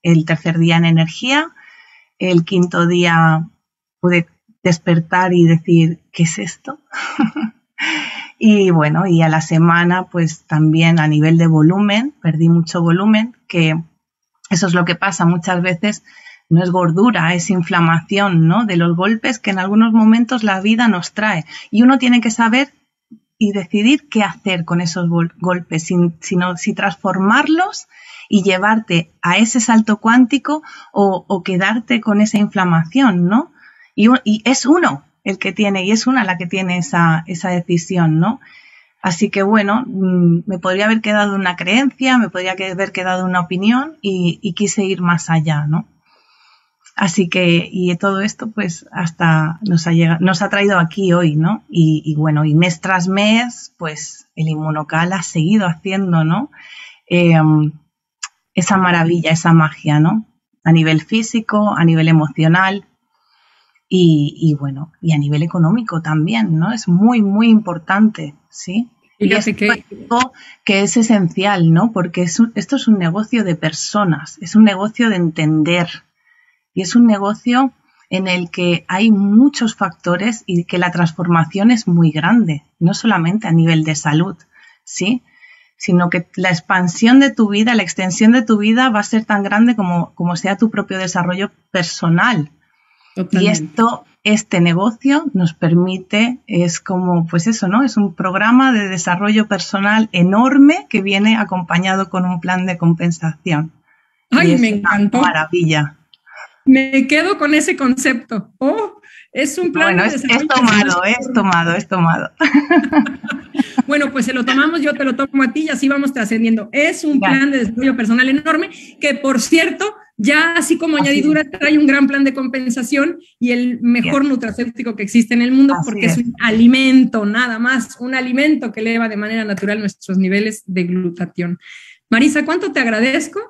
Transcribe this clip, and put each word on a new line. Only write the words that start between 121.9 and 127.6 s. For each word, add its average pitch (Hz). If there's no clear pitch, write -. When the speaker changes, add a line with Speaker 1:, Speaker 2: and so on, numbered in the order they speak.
Speaker 2:
plan 277
de 269
compensación 262
y 240
el 247
mejor 240
Speaker 1:
Bien. 277
Speaker 2:
nutracéutico 233
que 214
existe 233
en 240
el 247
mundo, 269
Speaker 1:
Así 262
Speaker 2:
porque 202
es 170
Speaker 1:
es. 240
Speaker 2:
un 240
alimento, 240
nada 226
más, 240